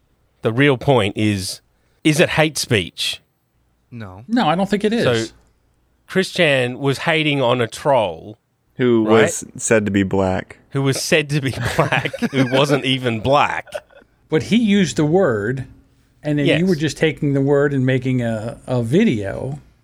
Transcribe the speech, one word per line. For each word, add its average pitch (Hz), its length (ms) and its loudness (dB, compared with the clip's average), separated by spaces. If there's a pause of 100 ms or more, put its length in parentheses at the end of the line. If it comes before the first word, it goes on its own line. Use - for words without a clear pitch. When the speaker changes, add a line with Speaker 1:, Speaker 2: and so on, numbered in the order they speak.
(440)
Speaker 1:
the 113 100 0
real 135 240 2
point 113 400 2
is, 104 440 -2 (420)
is 156 160 2
it 160 100 4
hate 156 300 0
speech? - 600 -4 (680)
Speaker 2:
No. 104 380 -16
Speaker 3:
No, 226 200 0
I 151 80 2
don't 190 140 -2
think 208 140 0
it 214 100 0
is. 123 360 0
Speaker 1:
So, - 40 -20 (720)
Chris - 260 -2
Chan 131 460 2
was 139 220 -2
hating 151 420 0
on 123 180 2
a 117 80 0
troll 107 720 -2 (380)
Speaker 4:
Who 120 300 4
Speaker 1:
right? 113 180 6
Speaker 4:
was 170 200 -2 (140)
said 110 280 2
to 101 60 -4
be 101 120 2
black. 95 560 -2 (120)
Speaker 1:
Who 139 120 -4
was 135 180 0
said 151 300 0
to 151 100 -2
be 131 100 -4
<laughs> 117 240 -6
black, 135 360 0 (200)
who 131 200 0
wasn't 139 340 2
even 127 360 -2
black. 117 460 0 (640)
Speaker 3:
But 156 140 0
he - 140 0
used 202 400 2
the 156 80 2
word, 135 600 0 (580)
and 147 160 -2
then 143 60 0
you 156 80 2
Speaker 1:
Yes. 170 160 0
Speaker 3:
were 180 60 2
just 147 220 -4
taking 147 360 -2
the 139 80 0
word 143 320 2
and 131 120 0
making 127 360 0
a, 113 360 -6 (100)
a 127 160 -2
video 131 760 -2 (240)